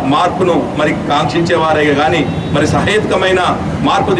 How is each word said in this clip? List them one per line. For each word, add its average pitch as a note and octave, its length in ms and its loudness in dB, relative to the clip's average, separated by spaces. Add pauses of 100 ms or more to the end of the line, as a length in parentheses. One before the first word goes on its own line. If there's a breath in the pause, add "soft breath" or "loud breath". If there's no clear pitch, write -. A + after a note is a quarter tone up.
(120)
మార్పును F3 420 0 (240)
మరి D3+ 140 0 (160)
కాంక్షించే D#3+ 540 0
వారే D#3 200 2 (180)
కానీ, D#3+ 200 2 (340)
మరి D3+ 200 2
సహేతుకమైన F#3+ 680 0 (480)
మార్పు F#3+ 320 0